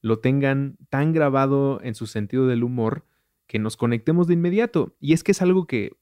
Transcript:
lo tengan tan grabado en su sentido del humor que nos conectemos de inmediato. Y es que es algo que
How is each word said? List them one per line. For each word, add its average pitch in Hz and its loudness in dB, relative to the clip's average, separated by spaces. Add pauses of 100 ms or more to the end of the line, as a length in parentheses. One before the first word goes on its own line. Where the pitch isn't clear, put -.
lo 110 -2
tengan 139 0 (120)
tan 143 0
grabado 139 0
en 120 -8
su 113 -12
sentido 113 -2
del 120 2
humor 123 -2 (440)
que - -4
nos 110 -4
conectemos 156 0
de 175 4
inmediato. 175 0
Y 143 2
es 165 0
que 202 2
es 190 0
algo 185 2
que 110 -6